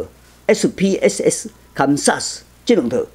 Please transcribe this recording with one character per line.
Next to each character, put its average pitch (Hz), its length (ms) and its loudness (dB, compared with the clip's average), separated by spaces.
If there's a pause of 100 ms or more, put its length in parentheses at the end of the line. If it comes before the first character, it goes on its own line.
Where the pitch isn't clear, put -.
(480)
，S 208 220 2
P 190 260 0
S - 260 0
S - 280 -2 (240)
跟 143 220 0
sas 143 420 -4 (280)
这 247 80 6
两 143 160 2
套 120 80 -2 (180)